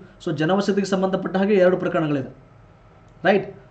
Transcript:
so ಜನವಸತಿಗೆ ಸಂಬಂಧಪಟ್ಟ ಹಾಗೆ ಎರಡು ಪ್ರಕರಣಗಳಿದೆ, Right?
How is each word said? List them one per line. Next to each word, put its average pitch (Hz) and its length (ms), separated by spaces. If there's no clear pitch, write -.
so 165 100
ಜನವಸತಿಗೆ 190 520
ಸಂಬಂಧಪಟ್ಟ 185 500
ಹಾಗೆ 202 160
ಎರಡು 180 240
ಪ್ರಕರಣಗಳಿದೆ, 160 580
Right? 190 320